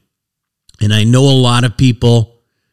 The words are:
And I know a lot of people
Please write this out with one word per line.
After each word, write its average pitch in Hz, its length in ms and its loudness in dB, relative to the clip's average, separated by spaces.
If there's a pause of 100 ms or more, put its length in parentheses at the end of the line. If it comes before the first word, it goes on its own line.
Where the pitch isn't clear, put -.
(800)
And 104 140 -2
I 107 100 0
know 123 200 0
a 139 100 2
lot 123 300 0
of 123 120 -6
people 117 600 0 (380)